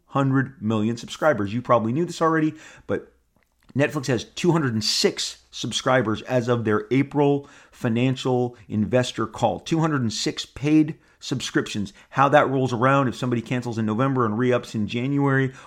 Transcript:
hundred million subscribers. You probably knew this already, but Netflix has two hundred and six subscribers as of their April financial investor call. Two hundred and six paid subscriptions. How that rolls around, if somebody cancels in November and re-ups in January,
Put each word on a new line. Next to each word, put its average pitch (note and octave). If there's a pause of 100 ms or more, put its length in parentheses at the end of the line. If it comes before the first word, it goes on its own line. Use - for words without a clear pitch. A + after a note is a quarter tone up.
hundred C3+
million A2
subscribers. G#2+
You B2
probably A#2
knew E3
this E3+
already, D#3+ (320)
but - (640)
Netflix C#3
has A#2
two -
hundred C#3
and G#2+
six - (140)
subscribers A#2+
as B2
of A#2+
their G#2+
April C#3 (220)
financial B2 (120)
investor G#2+
call. G#2
Two -
hundred D3+
and A2
six -
paid D#3 (240)
subscriptions. A#2+ (180)
How C3+
that C#3
rolls C3
around, C3
if G#2+
somebody B2
cancels A#2+
in A2
November B2
and G#2
re-ups B2
in G#2
January, C3+ (140)